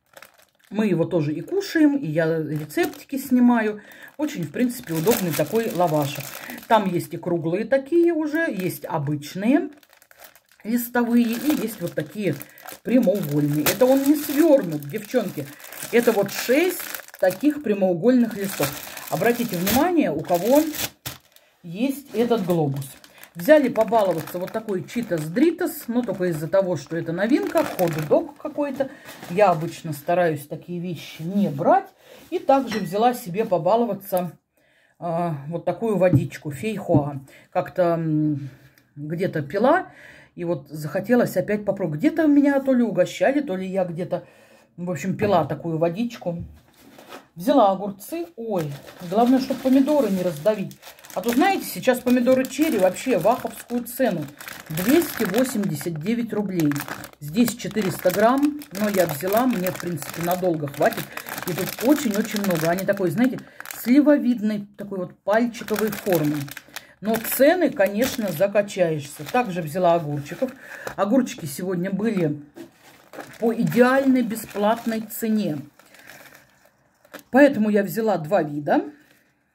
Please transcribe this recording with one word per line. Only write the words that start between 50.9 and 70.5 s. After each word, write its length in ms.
А 80
то, 80
знаете, 340
сейчас 360
помидоры 460
черри 320
вообще 400
в 100
аховскую 580
цену. 400
Двести 560
восемьдесят 800
девять 320
рублей. 400
Здесь 340
четыреста 560
грамм, 480
но 160
я 160
взяла, 420
мне, 240
в 80
принципе, 440
надолго 440
хватит. 360
И 60
тут 140
очень-очень 600
много. 260
Они 160
такой, 260
знаете, 280
сливовидной, 880
такой 220
вот 200
пальчиковой 720
формы. 460
Но 160
цены, 540
конечно, 640
закачаешься. 1000
Также 300
взяла 320
огурчиков. 580